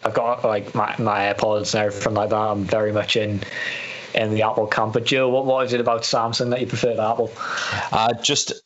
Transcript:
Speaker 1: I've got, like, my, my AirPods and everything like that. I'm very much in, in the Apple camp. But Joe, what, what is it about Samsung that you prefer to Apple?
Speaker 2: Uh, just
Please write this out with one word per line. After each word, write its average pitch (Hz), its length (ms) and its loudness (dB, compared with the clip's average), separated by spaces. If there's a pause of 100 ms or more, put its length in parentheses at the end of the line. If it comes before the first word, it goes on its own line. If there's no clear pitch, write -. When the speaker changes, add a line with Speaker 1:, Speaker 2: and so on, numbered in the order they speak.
Speaker 1:
I've 104 100 -2
got, 120 300 0
like, 107 280 0
my, 107 280 0
my 101 320 2
AirPods 107 420 0
and 107 100 2
everything 104 300 -2
like 104 160 0
that. 110 60 2
I'm 107 260 0
very 107 300 0
much 104 240 0
in, 104 260 0 (720)
in 110 200 2
the 107 80 2
Apple 110 260 2
camp. 107 240 0
But 117 120 0
Joe, 131 260 2
what, 135 160 2
what 131 200 2
is 117 60 -2
it 120 80 2
about 117 220 0
Samsung 120 480 0
that 123 100 0
you 120 80 -2
prefer 117 260 0
to 110 80 0
Apple? 113 300 2 (580)
Speaker 2:
Uh, 113 220 4 (100)
just - 300 0 (140)